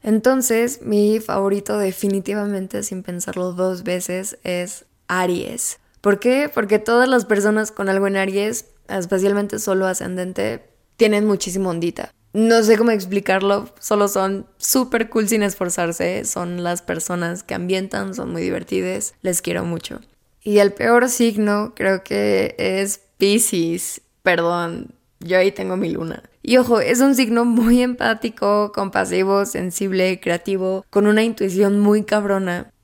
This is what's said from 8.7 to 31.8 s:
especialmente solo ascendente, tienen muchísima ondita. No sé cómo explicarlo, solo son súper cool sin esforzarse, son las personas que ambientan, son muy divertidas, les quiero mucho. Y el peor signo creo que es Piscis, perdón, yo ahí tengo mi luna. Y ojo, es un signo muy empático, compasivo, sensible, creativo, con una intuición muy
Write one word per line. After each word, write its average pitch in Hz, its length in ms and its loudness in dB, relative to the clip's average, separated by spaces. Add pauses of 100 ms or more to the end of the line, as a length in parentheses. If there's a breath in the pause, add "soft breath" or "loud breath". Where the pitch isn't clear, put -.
especialmente 196 720 0
solo 190 280 0
ascendente, 180 760 -6 (320)
tienen 214 280 4
muchísima 190 440 -2
ondita. 170 420 -4 (220)
No 226 300 4
sé 220 140 6
cómo 233 140 4
explicarlo, 196 800 0 (100)
solo 208 300 2
son 196 360 -2 (120)
súper 247 520 0
cool 220 200 0
sin 214 140 2
esforzarse, 180 800 -2
son 175 380 -6
las 175 180 -4
personas 175 600 -6
que - 100 -10
ambientan, 190 600 -4
son - 180 -8
muy 170 100 -6
divertidas, 185 800 -4
les 180 200 -2
quiero 175 220 -4
mucho. 170 380 -8 (400)
Y 208 160 2
el 202 160 4
peor 240 360 4
signo 214 680 0
creo 190 280 -2
que - 540 0
es 190 440 -2 (160)
Piscis, 190 840 0 (220)
perdón, 170 720 0 (240)
yo 175 180 0
ahí 190 140 4
tengo 190 260 -6
mi 180 120 -2
luna. - 340 -8 (220)
Y 240 120 4
ojo, 240 240 4
es 240 180 2
un 269 160 6
signo 233 300 2
muy 240 360 4
empático, 220 920 -2
compasivo, 190 720 0
sensible, 185 760 -2
creativo, 185 680 -4
con 208 180 4
una 214 160 4
intuición 202 560 0
muy 208 240 4